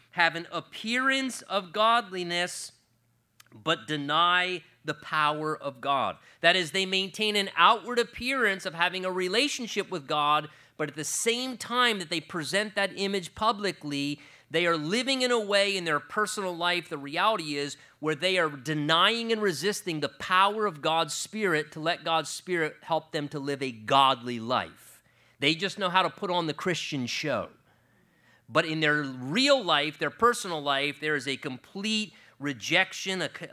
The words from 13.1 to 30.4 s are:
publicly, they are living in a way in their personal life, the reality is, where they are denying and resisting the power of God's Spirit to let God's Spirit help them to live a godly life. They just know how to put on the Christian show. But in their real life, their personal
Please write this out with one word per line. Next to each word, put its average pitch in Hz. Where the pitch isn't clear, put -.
publicly, 151
they 170
are 170
living 233
in 254
a 240
way 202
in 180
their 151
personal 196
life, 175
the 160
reality 156
is, 143
where 156
they 185
are 165
denying 160
and 214
resisting 175
the 143
power 202
of 160
God's 160
Spirit 175
to 160
let 160
God's 160
Spirit 165
help 156
them 147
to 147
live 139
a 135
godly 123
life. 110
They 151
just 180
know 190
how 185
to 165
put 185
on 175
the 151
Christian 151
show. 117
But 156
in 160
their 151
real 165
life, 151
their 147
personal 196